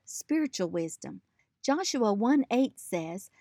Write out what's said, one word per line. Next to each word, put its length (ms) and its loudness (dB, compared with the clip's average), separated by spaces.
spiritual 640 -2
wisdom. 500 -6
Joshua 520 2
one 360 4
eight 300 2
says, 500 -6